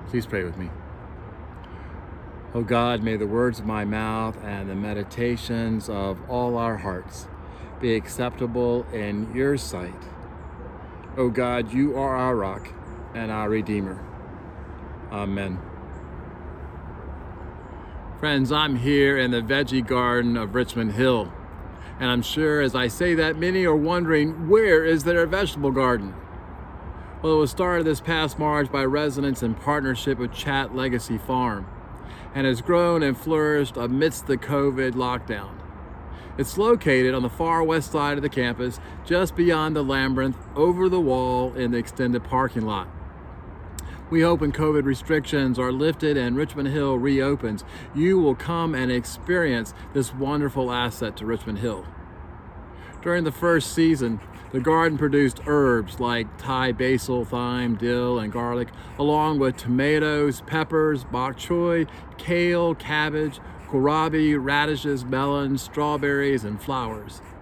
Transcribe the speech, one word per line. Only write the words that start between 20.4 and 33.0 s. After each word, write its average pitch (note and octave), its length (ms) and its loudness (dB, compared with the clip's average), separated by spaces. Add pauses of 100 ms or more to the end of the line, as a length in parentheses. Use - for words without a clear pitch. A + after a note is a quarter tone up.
Richmond A#2 380 0
Hill. A2+ 400 4 (680)
And B2+ 140 0
I'm B2 120 2
sure D3+ 360 2
as C3 160 2
I B2 140 2
say F3 260 2
that, D#3+ 220 2
many F#3 260 2
are E3 100 6
wondering, D#3+ 760 2
where G3 340 8
is D#3+ 220 4
there E3+ 180 4
a E3 40 4
vegetable D#3 440 0
garden? B2 420 2 (1080)
Well, D#3+ 140 4
it - 20 8
was D3 140 4
started F3 340 2
this D#3 160 2
past D#3 380 0
March D3 320 2
by C3+ 120 0
residents C#3 600 0
in A2+ 100 0
partnership C3+ 640 0
with B2 160 -4
Chat C3+ 420 -2
Legacy B2 440 -2
Farm A#2+ 480 -2 (680)
and C3+ 140 0
has A#2+ 140 2
grown E3+ 420 4